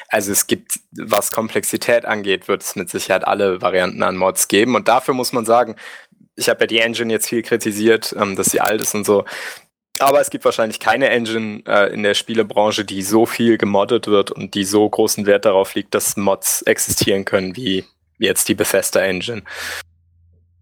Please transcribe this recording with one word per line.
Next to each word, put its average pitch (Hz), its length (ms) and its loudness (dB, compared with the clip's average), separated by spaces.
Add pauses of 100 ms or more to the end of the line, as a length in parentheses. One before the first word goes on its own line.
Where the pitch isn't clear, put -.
Also 107 220 -2
es - 140 0
gibt, - 340 -4 (120)
was 104 400 -2
Komplexität 113 760 -2
angeht, 101 420 -2
wird 98 140 -2
es - 140 -10
mit 95 160 -8
Sicherheit 92 340 -2
alle 98 380 0
Varianten 92 400 0
an 95 120 0
Mods 92 320 0
geben. 117 280 2
Und 104 120 -2
dafür 131 280 2
muss 127 180 -4
man 113 120 -2
sagen, 113 300 2 (600)
ich - 140 -2
hab 113 120 0
ja 110 60 2
die 110 120 0
Engine 113 320 0
jetzt 107 180 -2
viel 117 120 0
kritisiert, 110 800 0
ähm, 101 160 -2
dass 95 120 -2
sie - 140 0
alt 107 200 0
ist - 120 -4
und 104 140 -4
so. 101 180 4 (720)
Aber 139 240 4
es - 80 -2
gibt - 160 -4
wahrscheinlich 113 340 0
keine 120 300 2
Engine, 110 560 -2
äh, 104 260 4
in 107 120 -4
der 104 100 2
Spielebranche, 107 720 0
die 95 160 -6
so 107 240 4
viel 117 320 2
gemoddet 101 480 0
wird 101 240 2
und 101 240 -10
die 101 120 -2
so 104 220 4
großen 104 380 0
Wert 101 200 4
darauf 98 280 2
legt, 104 220 -4
dass - 200 -2
Mods 98 460 -2
existieren - 640 0
können, 92 300 -2
wie 95 300 -4 (340)
jetzt 101 300 0
die 107 60 0
Bethesda 101 440 0
Engine. 95 420 -2 (1200)